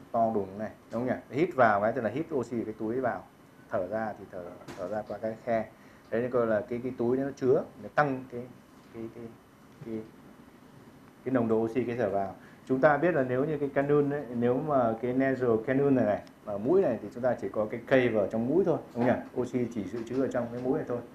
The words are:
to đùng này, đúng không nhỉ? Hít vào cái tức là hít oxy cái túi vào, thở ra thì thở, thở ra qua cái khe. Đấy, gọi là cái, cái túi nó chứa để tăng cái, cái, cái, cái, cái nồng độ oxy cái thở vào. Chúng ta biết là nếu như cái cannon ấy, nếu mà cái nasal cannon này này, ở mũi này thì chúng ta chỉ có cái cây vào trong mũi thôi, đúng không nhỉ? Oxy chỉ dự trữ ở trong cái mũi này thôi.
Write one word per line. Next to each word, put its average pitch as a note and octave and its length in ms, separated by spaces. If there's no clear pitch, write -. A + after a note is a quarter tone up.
to A2+ 240
đùng G2 220
này, G#2+ 120
đúng A#2+ 160
không - 0
nhỉ? A2 300
Hít E3+ 180
vào G#2+ 260
cái A2 100
tức B2+ 100
là G#2+ 80
hít C#3+ 240
oxy A#2+ 300
cái G#2+ 160
túi A2+ 200
vào, G#2+ 240
thở F#2+ 160
ra A2 320
thì F#2+ 120
thở, F2+ 120
thở F#2 100
ra G#2+ 200
qua G#2 100
cái A2 180
khe. A2+ 200
Đấy, A#2+ 180
gọi B2 200
là G#2+ 220
cái, A#2+ 140
cái B2+ 140
túi A#2+ 200
nó C#3 180
chứa C#3 280
để G#2 120
tăng C3 360
cái, A#2+ 100
cái, A2+ 100
cái, A#2 80
cái, A2 140
cái B2+ 80
nồng A#2 140
độ A2 80
oxy A2+ 280
cái A#2 120
thở A2+ 140
vào. G2 260
Chúng C3 140
ta D3 180
biết E3+ 180
là C3 140
nếu B2+ 160
như D#3 120
cái C#3+ 120
cannon C#3+ 400
ấy, C#3+ 140
nếu B2 320
mà B2 340
cái B2 120
nasal C3 360
cannon C#3 280
này A#2 100
này, G2 160
ở G#2 120
mũi D3+ 240
này A#2+ 200
thì G#2 120
chúng A#2+ 100
ta A#2+ 180
chỉ G2 80
có G#2+ 220
cái A#2+ 160
cây B2+ 220
vào G#2 180
trong A2+ 200
mũi E3+ 180
thôi, D#3+ 120
đúng A#2+ 120
không A2 80
nhỉ? - 260
Oxy A#2+ 320
chỉ G#2 100
dự G#2+ 200
trữ B2+ 200
ở A#2+ 40
trong A#2+ 260
cái B2 80
mũi C3+ 160
này C3 100
thôi. A#2+ 120